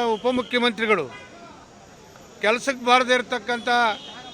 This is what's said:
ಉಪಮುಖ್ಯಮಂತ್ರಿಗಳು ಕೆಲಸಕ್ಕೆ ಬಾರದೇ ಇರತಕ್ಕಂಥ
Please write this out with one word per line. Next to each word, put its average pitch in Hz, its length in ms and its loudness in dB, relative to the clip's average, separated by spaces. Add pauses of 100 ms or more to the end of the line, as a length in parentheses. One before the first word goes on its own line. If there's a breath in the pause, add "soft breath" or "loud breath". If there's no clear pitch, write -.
(160)
ಉಪಮುಖ್ಯಮಂತ್ರಿಗಳು 226 880 0 (1400)
ಕೆಲಸಕ್ಕೆ 247 460 0
ಬಾರದೇ 247 300 6
ಇರತಕ್ಕಂಥ 240 500 -4 (640)